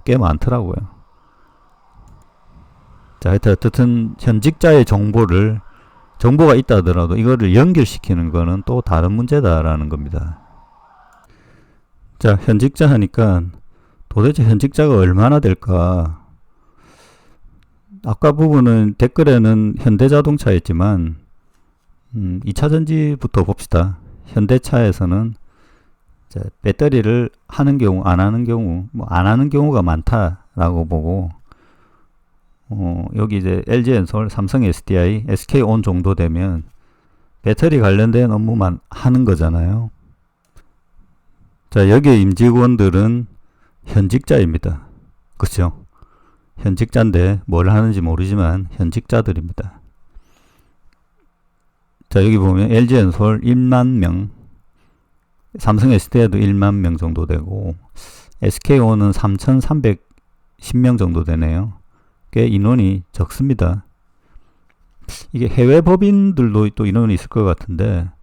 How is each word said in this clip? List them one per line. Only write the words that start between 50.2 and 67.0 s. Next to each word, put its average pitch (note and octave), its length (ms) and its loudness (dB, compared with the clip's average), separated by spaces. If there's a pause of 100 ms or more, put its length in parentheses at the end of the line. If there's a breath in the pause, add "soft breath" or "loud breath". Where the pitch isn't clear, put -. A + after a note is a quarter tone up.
자, G2 140 2
여기 A2 140 4
보면 F#2+ 340 0
엘지 A#2+ 240 2
엔솔 G#2 480 0
일만 B2+ 560 0
명, F2+ 300 -2 (1300)
삼성 G#2+ 340 0
에스디아이도 G#2+ 460 2
일만 G2+ 440 0
명 E2+ 160 -2
정도 D#2+ 280 -6
되고 E2 500 -6 (640 loud breath)
에스케이온은 A2 720 2
삼천삼백십 - 1600 -4
명 B2 200 2
정도 E2+ 260 -2
되네요. E2 500 -4 (580)
꽤 A#2 160 0
인원이 G2+ 640 0
적습니다. G#2 720 -4 (1500 loud breath)
이게 A#2 140 -4
해외 C3 340 4
법인들도 F3 920 2
또 A2 140 -6
인원이 G#2+ 280 0